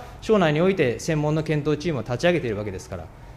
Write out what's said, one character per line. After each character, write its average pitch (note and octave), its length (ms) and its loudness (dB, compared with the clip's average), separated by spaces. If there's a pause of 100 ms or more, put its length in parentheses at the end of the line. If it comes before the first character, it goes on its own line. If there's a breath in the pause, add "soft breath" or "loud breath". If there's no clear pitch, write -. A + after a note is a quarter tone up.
(220 loud breath)
省 A3 160 4
内 E3 140 4
に D3+ 80 2
お F3+ 80 4
い G3 60 4
て B2+ 240 2
専 D#3 220 -2
門 D3+ 160 2
の D#3 80 0
検 D3+ 240 0
討 D3 120 2
チ F3 100 -2
ー - 20 0
ム C3 80 -2
を - 20 -4
立 B2 160 -4
ち E3+ 80 2
上 F3 60 6
げ E3 80 2
て C3 80 -4
い - 20 0
る G#2 60 -2
わ G#2+ 80 -4
け G#2 80 -6
で F#2 80 -6
す - 100 -14
か F#2+ 60 -8
ら、 E2+ 80 -10 (320 loud breath)